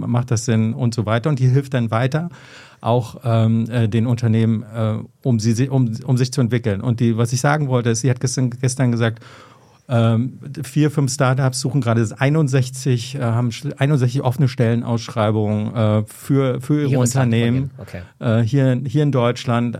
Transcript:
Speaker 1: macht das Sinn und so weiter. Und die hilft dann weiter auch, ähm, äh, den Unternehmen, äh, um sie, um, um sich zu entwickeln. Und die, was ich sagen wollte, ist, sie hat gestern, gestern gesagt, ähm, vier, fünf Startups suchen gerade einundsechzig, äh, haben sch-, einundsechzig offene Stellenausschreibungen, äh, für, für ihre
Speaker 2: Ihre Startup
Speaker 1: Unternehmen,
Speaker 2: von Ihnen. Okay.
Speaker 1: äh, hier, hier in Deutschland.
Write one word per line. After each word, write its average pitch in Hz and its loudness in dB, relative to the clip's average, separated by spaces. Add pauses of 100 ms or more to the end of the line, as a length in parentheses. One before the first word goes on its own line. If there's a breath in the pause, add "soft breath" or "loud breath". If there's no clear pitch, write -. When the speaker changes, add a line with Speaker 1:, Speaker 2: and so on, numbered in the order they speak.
Speaker 1:
macht 120 0
das 110 -2
Sinn 110 2
und 120 -2
so 113 -2
weiter. 113 0
Und 143 0
die 127 2
hilft 139 0
dann 117 0
weiter 131 -2 (500 loud breath)
auch, 117 -2
ähm, 113 2
äh, 117 0
den 110 0
Unternehmen, 113 2
äh, 110 -4 (280)
um 120 0
sie, 120 2
um, 127 0 (120)
um 127 0
sich 127 0
zu - -2
entwickeln. 113 0
Und 120 -2
die, 117 2
was 117 0
ich 123 -4
sagen 147 0
wollte, 123 0
ist, 113 0
sie 135 0
hat 123 -2
gestern, 131 -2
gestern 123 -2
gesagt, 113 0 (680 loud breath)
ähm, 117 2 (240)
vier, 147 0
fünf 139 0
Startups 131 0
suchen 135 -2
gerade 117 2 (140)
einundsechzig, 135 0
äh, 143 -8
haben 117 0
sch-, 139 -8
einundsechzig 135 2
offene 127 2
Stellenausschreibungen, 110 0
äh, 107 2
für, 135 -2
für 147 -2
ihre 143 0
Speaker 2:
Ihre 123 2
Startup - 0
Speaker 1:
Unternehmen, 117 0
Speaker 2:
von - -14
Ihnen. 92 -14 (160)
Okay. 113 2
Speaker 1:
äh, - 2
hier, 127 2
hier 147 0
in 143 2
Deutschland. 120 0